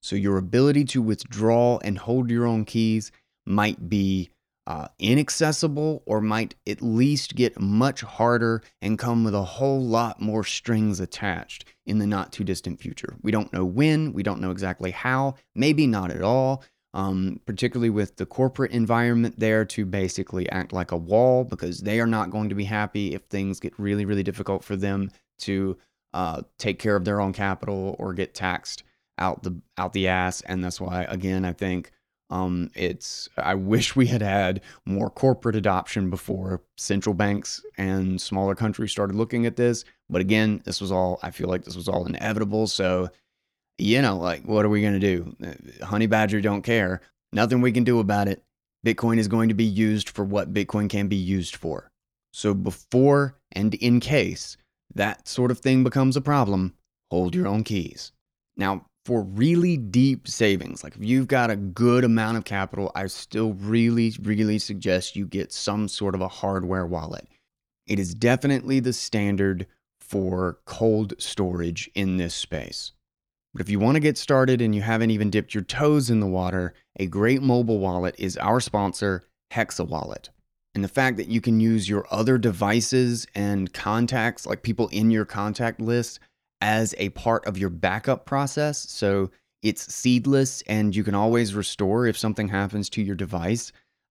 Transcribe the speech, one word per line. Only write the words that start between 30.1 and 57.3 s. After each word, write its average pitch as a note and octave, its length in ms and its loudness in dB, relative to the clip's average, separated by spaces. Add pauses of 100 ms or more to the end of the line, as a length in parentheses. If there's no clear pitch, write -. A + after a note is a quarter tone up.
And F#2 240 -4
that's F2+ 160 -6
why, F2+ 220 -4
again, F#2+ 420 -2
I F2+ 80 -2
think, F2+ 380 -4 (400)
um, F2+ 440 -2
it's, - 600 -6
I F#2 180 -2
wish G2+ 400 0
we B2+ 120 4
had A2+ 160 0
had F#2+ 400 0 (240)
more F#2+ 240 -2
corporate B2 440 0
adoption F#2+ 560 0
before F#2 520 -6 (140)
central G2 380 0
banks G2+ 500 -2 (120)
and F#2+ 440 0
smaller G2 360 0
countries G#2+ 340 -2
started G2 240 -2
looking A#2 320 0
at A#2 80 -2
this. A#2+ 300 0 (260)
But F#2 100 0
again, G#2+ 440 2
this - 160 -6
was F#2+ 100 -4
all, F#2 320 0
I F2 80 -6
feel - 180 -6
like F#2 160 -2
this F2 120 -14
was F2+ 120 -8
all F#2 180 -2
inevitable. G#2+ 600 -2
So, F#2 420 0 (680)
you A#2 240 4
know, G#2 140 2
like, E2+ 300 -4
what G#2 180 2
are G#2 40 4
we G#2 140 4
gonna G2+ 160 2
do? F2+ 460 0
Uh, - 400 -14
honey G#2 220 0
badger G#2+ 340 2
don't G#2 220 0
care. G#2 380 0 (320)
Nothing A#2 280 2
we B2 120 4
can A#2+ 120 4
do A#2+ 160 4
about G2+ 260 0
it. G2 160 -4 (420)
Bitcoin A2+ 340 2
is G#2+ 100 2
going A2+ 220 2
to G#2+ 40 2
be A2 100 2
used G#2+ 440 2
for G#2 160 -4
what G2 280 -2
Bitcoin G2+ 360 0
can G2+ 180 -2
be G2 100 0
used F#2 380 -2
for. - 380 -8 (400)
So G#2 200 0
before C3 840 2 (160)
and G#2 220 0
in A#2+ 260 4
case A2+ 560 -2 (380)
that G2+ 340 -4
sort B2 240 0
of A#2+ 80 -4
thing C3 240 4
becomes C3 320 2
a C#3+ 40 0
problem, G2+ 540 0 (360)
hold F2+ 240 0